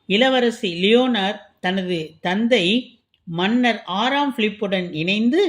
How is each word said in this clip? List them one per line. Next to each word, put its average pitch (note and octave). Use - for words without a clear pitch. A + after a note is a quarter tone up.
இளவரசி A#3
லியோனார் G#3+
தனது F3+
தந்தை G#3+
மன்னர் G#3+
ஆறாம் C4
பிலிப்புடன் G3
இணைந்து G#3+